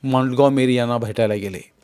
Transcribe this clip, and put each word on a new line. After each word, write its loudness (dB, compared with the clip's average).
मॉन्टगॉमेरी 2
यांना 0
भेटायला -2
गेले. -8